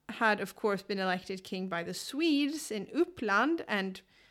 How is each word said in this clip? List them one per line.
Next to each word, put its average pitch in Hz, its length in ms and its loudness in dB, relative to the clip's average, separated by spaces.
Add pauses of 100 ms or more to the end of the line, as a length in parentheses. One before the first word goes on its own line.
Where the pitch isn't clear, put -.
had, 214 300 2
of 196 160 -6
course, 196 280 0
been 202 160 -4
elected 185 440 -2
king 190 240 -6
by 175 140 -4
the 175 140 -6
Swedes 294 760 0
in 208 160 -4 (100)
Uppland 285 720 2
and 190 320 -2 (320)